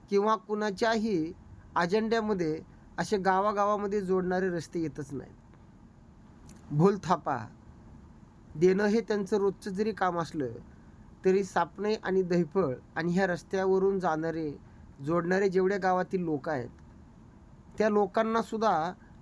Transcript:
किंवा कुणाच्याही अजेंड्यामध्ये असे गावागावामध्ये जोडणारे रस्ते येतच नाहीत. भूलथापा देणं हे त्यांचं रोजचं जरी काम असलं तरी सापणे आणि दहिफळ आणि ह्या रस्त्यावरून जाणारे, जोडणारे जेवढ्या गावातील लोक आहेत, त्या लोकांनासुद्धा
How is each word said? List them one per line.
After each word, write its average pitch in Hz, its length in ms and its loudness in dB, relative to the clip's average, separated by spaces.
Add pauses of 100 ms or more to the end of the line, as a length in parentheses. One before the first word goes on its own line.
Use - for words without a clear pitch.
किंवा 202 280 2
कुणाच्याही 214 960 0 (420)
अजेंड्यामध्ये 202 840 0 (380)
असे 202 200 0
गावागावामध्ये 202 840 0
जोडणारे 185 480 0
रस्ते 170 320 -6
येतच 147 320 -8
नाहीत. - 200 -12 (1400)
भूलथापा 165 640 2 (1160)
देणं 185 300 4
हे 214 160 2
त्यांचं 208 360 0
रोजचं 196 340 -2
जरी 214 200 -2
काम 175 280 0
असलं 151 300 -4 (760)
तरी 190 180 4
सापणे 185 500 -2
आणि 190 280 0
दहिफळ 175 520 0 (220)
आणि 170 180 -2
ह्या 190 140 2
रस्त्यावरून 190 720 0
जाणारे, 160 520 -2 (540)
जोडणारे 175 440 2
जेवढ्या 185 280 2
गावातील 185 460 0
लोक 156 260 -4
आहेत, 127 200 -4 (1080)
त्या 214 120 2
लोकांनासुद्धा 208 1000 0 (300)